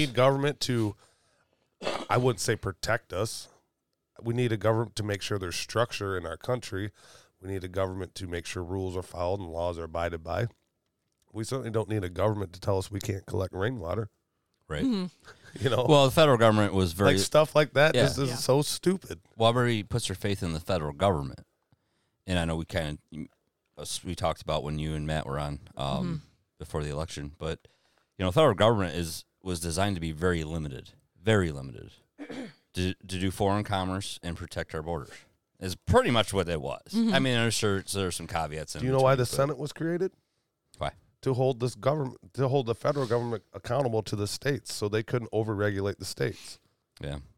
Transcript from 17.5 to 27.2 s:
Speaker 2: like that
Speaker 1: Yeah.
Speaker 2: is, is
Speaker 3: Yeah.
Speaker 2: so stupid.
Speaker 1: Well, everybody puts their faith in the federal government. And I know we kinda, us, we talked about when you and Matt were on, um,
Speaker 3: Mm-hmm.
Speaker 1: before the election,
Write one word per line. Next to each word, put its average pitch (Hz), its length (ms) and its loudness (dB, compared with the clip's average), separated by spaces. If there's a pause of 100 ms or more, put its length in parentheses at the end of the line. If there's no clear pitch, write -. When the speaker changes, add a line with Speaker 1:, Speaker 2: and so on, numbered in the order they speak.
Speaker 2:
like 151 180 4
that 147 220 6
Speaker 1:
Yeah. 120 80 6
Speaker 2:
is, 131 160 2
is 139 100 0
Speaker 3:
Yeah. 120 60 -4
Speaker 2:
so 135 260 4
stupid. - 580 -2 (160)
Speaker 1:
Well, 113 140 6
everybody 120 320 4
puts 117 260 -4
their 95 80 -4
faith 101 280 -2
in 82 100 -2
the 78 60 -2
federal 80 340 -2
government. 71 460 2 (880)
And 92 100 2
I 85 80 2
know 82 100 0
we 80 100 -4
kinda, 76 340 -4 (760)
us, - 280 -10
we 87 100 -6
talked 82 300 -2
about 78 200 2
when 76 140 -4
you 78 160 -2
and 76 140 -4
Matt 78 180 -2
were 69 140 -4
on, 73 200 -4 (160)
um, 69 220 -2
Speaker 3:
Mm-hmm. 175 160 -2 (460)
Speaker 1:
before 76 240 -6
the 73 80 -6
election, 73 480 -8